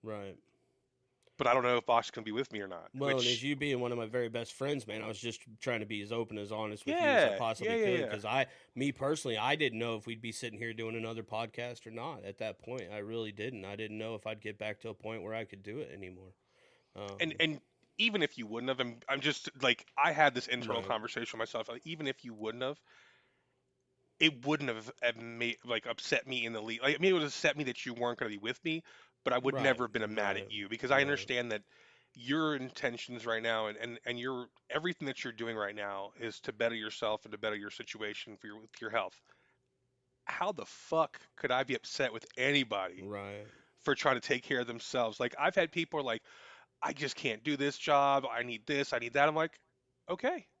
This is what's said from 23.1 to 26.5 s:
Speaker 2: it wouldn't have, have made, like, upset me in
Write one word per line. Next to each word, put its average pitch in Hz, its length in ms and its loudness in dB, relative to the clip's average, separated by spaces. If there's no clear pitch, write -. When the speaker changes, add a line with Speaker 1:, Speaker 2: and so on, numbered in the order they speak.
Speaker 2:
it 139 280 4
wouldn't 143 240 2
have, 110 200 -6
have 117 160 2
made, 117 480 -4
like, 113 180 -2
upset 120 420 -2
me 123 200 -2
in 117 80 -4